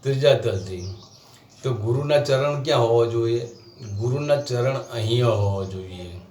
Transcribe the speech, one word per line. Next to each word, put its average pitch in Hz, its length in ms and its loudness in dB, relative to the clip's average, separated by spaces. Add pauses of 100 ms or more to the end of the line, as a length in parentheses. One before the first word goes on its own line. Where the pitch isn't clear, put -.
ત્રીજા 135 320 4
તલથી. 95 600 -4 (680)
તો 127 120 -2
ગુરુના 143 500 2
ચરણ 139 380 0
ક્યાં 139 180 2
હોવા 117 260 4
જોઈએ? 117 420 -2 (500)
ગુરુના 143 380 0
ચરણ 127 400 -2 (160)
અહીંયા 117 360 2
હોવા 98 360 0
જોઈએ. 92 560 -12 (100)